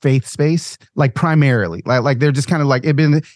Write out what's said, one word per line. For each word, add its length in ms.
faith 260
space, 500
like, 200
primarily, 720
like, 180
like, 160
they're 140
just 160
kind 120
of, 60
like, 160
it 140
been, 240